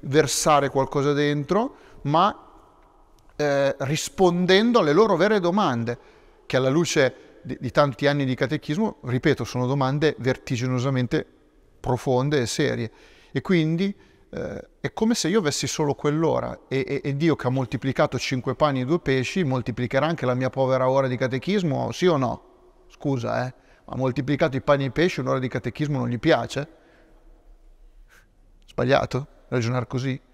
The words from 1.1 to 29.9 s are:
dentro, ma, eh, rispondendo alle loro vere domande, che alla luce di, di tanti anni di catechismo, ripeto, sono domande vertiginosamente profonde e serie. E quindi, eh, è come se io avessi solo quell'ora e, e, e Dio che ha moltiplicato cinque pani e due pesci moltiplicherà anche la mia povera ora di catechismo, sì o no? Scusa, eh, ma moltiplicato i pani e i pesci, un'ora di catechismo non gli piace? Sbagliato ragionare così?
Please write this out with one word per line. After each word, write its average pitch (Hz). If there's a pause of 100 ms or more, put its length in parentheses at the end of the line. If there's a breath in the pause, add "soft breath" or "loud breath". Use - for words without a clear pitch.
dentro, 147 (260 loud breath)
ma, 170 (1000)
eh, 139
rispondendo 180
alle 151
loro 208
vere 202
domande, 147 (480 soft breath)
che -
alla 131
luce 143
di, -
di 117
tanti 143
anni 143
di 127
catechismo, 151
ripeto, 127
sono 123
domande 139
vertiginosamente 127 (540)
profonde 131
e 117
serie. 120 (400 soft breath)
E 170
quindi, 170 (360 soft breath)
eh, - (120)
è -
come 220
se -
io 214
avessi 147
solo 147
quell'ora 139
e, 131
e, 139
e 143
Dio 151
che -
ha 127
moltiplicato 131
cinque 127
pani 139
e 127
due 165
pesci 135
moltiplicherà 127
anche 160
la 123
mia 127
povera 131
ora 135
di 123
catechismo, 131
sì -
o 170
no? 127 (440)
Scusa, 120
eh, 127 (300 soft breath)
ma 139
moltiplicato 131
i 127
pani 139
e -
i 127
pesci, 160
un'ora 135
di 127
catechismo 135
non 120
gli 120
piace? 135 (2000 soft breath)
Sbagliato 131 (220)
ragionare 120
così? 131 (160)